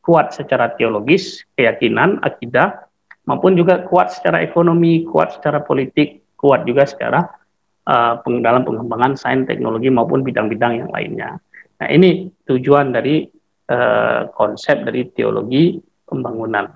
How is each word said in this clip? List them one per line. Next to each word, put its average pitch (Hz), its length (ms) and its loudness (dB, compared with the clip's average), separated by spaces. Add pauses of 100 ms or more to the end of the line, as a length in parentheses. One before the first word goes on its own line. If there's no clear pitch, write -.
Kuat 160 320 2
secara 123 400 -2
teologis, 113 640 0 (160)
keyakinan, 117 640 2
akidah, 127 640 -2 (400)
maupun 185 320 2
juga 180 320 2
kuat - 240 2
secara 165 280 -2
ekonomi, 165 640 2
kuat 156 320 0
secara 147 240 -2
politik, 139 600 -4 (160)
kuat 139 280 2
juga 139 200 2
secara, 127 400 -4 (640)
eh, 117 320 2
peng-, 120 240 -4
dalam 127 200 2
pengembangan 123 520 -2
sains, 131 320 -2
teknologi, 120 400 -2
maupun 131 320 2
bidang-bidang 117 640 -2
yang - 80 -10
lainnya. - 480 -6 (400)
Nah, - 80 -6
ini 185 400 4 (160)
tujuan 131 480 2
dari, 135 320 -2 (400)
eh, 117 560 0 (120)
konsep 104 520 -2
dari 123 240 -4
teologi 117 720 0 (240)
pembangunan. 113 720 -6